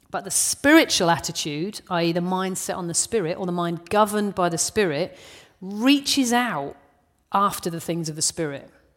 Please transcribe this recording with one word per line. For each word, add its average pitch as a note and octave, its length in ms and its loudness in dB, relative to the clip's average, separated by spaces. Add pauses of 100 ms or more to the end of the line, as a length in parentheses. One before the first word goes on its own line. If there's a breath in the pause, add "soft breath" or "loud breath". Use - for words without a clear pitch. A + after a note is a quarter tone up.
But F#3 140 -6
the F#3+ 80 -10
spiritual - 800 4
attitude, D#3+ 720 -4 (100)
i E3+ 140 0
e E3+ 60 2
the F3 100 0
mindset F#3 540 -4
on F3+ 120 -6
the E3+ 80 -4
spirit, F#3 420 -2
or G3 80 -6
the F3+ 60 -2
mind F3 400 -4
governed G#3 420 2
by F3 160 2
the E3+ 80 -4
spirit, E3+ 580 0 (460 loud breath)
reaches A#3+ 720 2
out G3 420 -2 (560)
after G3 380 0
the E3 100 -6
things E3 300 -4
of D3+ 60 -8
the D#3 80 -4
spirit. D3 440 -4 (280)